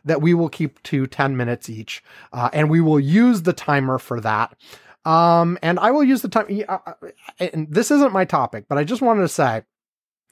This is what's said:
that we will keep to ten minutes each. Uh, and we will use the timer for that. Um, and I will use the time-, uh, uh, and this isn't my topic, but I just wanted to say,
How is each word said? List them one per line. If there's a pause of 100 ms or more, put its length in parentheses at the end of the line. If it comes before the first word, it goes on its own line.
that
we
will
keep
to
ten
minutes
each. (300)
Uh,
and
we
will
use
the
timer
for
that. (480)
Um,
and
I
will
use
the
time-,
uh, (100)
uh, (460)
and
this
isn't
my
topic,
but
I
just
wanted
to
say, (680)